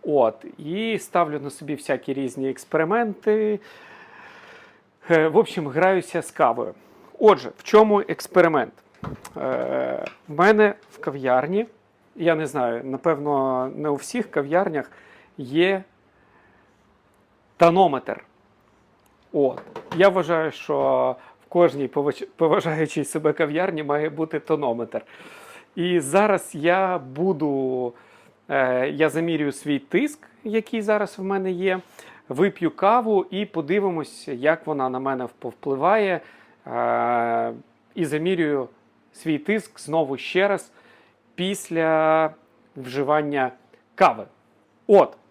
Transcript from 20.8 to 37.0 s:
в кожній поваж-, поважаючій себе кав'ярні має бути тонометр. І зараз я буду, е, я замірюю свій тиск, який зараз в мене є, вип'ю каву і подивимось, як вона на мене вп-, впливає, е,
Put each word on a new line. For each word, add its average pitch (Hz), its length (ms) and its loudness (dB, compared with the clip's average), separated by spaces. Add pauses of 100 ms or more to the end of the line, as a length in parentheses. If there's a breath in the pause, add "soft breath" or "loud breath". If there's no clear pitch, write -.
в - 20 -20
кожній 143 400 2
поваж-, 147 380 -4 (100)
поважаючій 160 680 0
себе 151 280 -2
кав'ярні 160 500 -2
має 147 280 -2
бути 160 300 -6
тонометр. 120 600 -4 (720 loud breath)
І 175 260 0
зараз 190 540 2
я 180 440 0
буду, 135 960 -2 (560 soft breath)
е, 127 400 0
я 151 200 0
замірюю 151 440 -2
свій 143 260 -4
тиск, - 500 -4 (160)
який 220 380 -4
зараз 208 360 -2
в 190 40 -8
мене 190 280 -2
є, 185 300 -2 (480 loud breath)
вип'ю 165 420 0
каву 214 600 2
і 202 160 -4
подивимось, 165 800 -4
як 147 380 0
вона 139 220 -2
на 127 100 -4
мене 131 260 -4
вп-, - 240 -12
впливає, 170 720 0 (460 loud breath)
е, 117 840 0 (420)